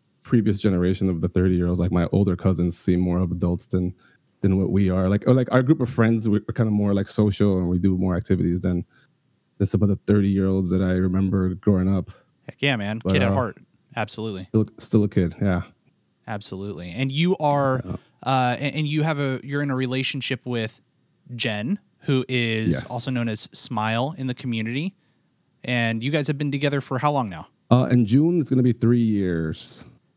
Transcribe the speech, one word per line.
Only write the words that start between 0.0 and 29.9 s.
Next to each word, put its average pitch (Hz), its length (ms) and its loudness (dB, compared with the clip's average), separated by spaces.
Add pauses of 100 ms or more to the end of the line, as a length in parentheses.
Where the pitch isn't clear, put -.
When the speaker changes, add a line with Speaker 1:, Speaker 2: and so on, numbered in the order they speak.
Speaker 1:
previous 107 380 2
generation 95 480 2
of 82 140 -2
the 90 60 0
thirty-year-olds, 90 520 2
like, 87 100 2
my 87 220 2
older 92 240 4
cousins 87 420 0
seem 90 220 2
more 90 180 0
of 90 140 0
adults 87 340 -2
than, 90 260 -2 (500)
than 95 160 2
what 95 120 0
we 98 180 2
are. 92 200 2
Like, 101 180 2
or, 127 80 4
like, 127 160 0
our 127 120 4
group 139 180 2
of 123 100 -2
friends, 113 380 0
we, 104 180 2
we're - 80 -8
kinda 110 160 0
more, 101 240 0
like, 98 140 -2
social, 101 500 2
and 90 100 0
we 90 100 0
do 92 200 2
more 92 160 0
activities 87 460 0
than, 90 240 -2 (760)
than 101 80 0
some 98 160 0
of 101 60 2
the 98 80 0 (100)
thirty-year-olds 98 640 2
that 95 120 0
I 92 100 0
remember 92 640 0
growing 95 380 2
up. 92 180 -2 (360)
Speaker 2:
Heck - 140 -18
yeah, 135 160 2
man. 104 260 -6
Speaker 1:
But, 95 120 0
Speaker 2:
Kid - 80 4
at 98 100 0
Speaker 1:
uh, - 20 0
Speaker 2:
heart. 117 220 -2 (400)
Absolutely. 107 540 -6
Speaker 1:
still, 107 180 2 (100)
still 107 260 2
a 101 40 0
kid. 90 340 0
Yeah. 90 200 0 (680)
Speaker 2:
Absolutely. 98 640 -10
And 135 180 -4
you 165 280 0
are, 143 460 0
Speaker 1:
Yeah. - 120 -8 (260)
Speaker 2:
uh, 127 380 0
and, 143 160 -4
and 156 100 -2
you 151 160 0
have 151 160 -2
a, 135 240 -2
you're 143 200 -4
in 143 80 -2
a 131 40 -2
relationship 131 720 -4
with 117 360 -6 (540)
Jen, 113 460 -4 (200)
who 131 280 0
is 113 420 0
Speaker 1:
Yes. - 140 -2
Speaker 2:
also 123 260 -6
known 120 180 -2
as 107 240 -4
Smile 113 640 -4
in 135 120 -6
the 123 60 -4
community. 123 600 -6 (720)
And 117 400 -2
you 139 80 -2
guys 151 160 0
have 147 100 -2
been 147 140 -2
together 143 280 0
for 127 200 -6
how 147 100 2
long 131 200 -2
now? 85 180 -12 (200)
Speaker 1:
Uh, 123 220 6
in 123 160 4
June, 156 340 4
it's 127 100 -2
gonna 127 120 2
be 123 120 4
three 120 280 2
years. 92 840 -2 (320)